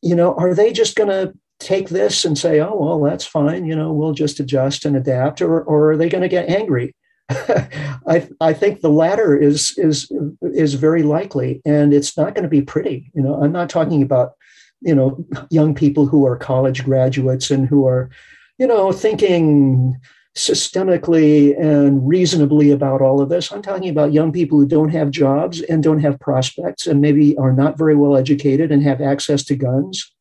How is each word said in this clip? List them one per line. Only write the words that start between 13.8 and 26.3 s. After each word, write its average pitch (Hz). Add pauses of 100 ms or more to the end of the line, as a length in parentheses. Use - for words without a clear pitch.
about, 131 (480)
you 170
know, 135 (260)
young 156
people 147
who 139
are 123
college 131
graduates 131
and 135
who 139
are, 127 (480)
you 254
know, 202
thinking 156 (360)
systemically 160
and 143
reasonably 151
about 139
all 135
of 139
this. 170
I'm 202
talking 190
about 147
young 156
people 156
who 143
don't 156
have 156
jobs 151
and 160
don't 156
have 143
prospects 135